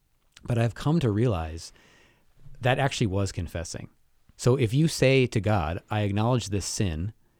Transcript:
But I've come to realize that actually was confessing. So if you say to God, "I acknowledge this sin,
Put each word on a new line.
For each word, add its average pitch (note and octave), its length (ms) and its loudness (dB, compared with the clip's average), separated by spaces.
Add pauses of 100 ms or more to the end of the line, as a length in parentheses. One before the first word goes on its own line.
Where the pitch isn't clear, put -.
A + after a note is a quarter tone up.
(440)
But A#2+ 140 -2
I've A#2 160 0
come D#3 260 0
to A#2+ 100 2
realize F2 640 -2 (880)
that B2+ 180 2
actually C3+ 300 0
was F#2+ 240 -2
confessing. - 560 -8 (480)
So B2 180 2
if A#2 180 0
you D3+ 140 4
say C3+ 400 4
to A2+ 140 -2
God, F#2 500 0
"I G#2+ 120 0
acknowledge G#2 480 0
this G2 140 -2
sin, F2+ 480 -2 (280)